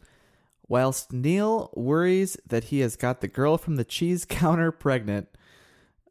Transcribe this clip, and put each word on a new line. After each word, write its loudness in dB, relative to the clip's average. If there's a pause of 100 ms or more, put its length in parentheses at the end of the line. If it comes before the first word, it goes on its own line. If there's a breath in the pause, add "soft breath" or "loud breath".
(680 soft breath)
Whilst 0
Neil 0
worries 0 (100)
that -2
he -2
has 0
got -2
the -4
girl 2
from -4
the 0
cheese -2
<laughs> -12
counter 2
pregnant, -2 (840 soft breath)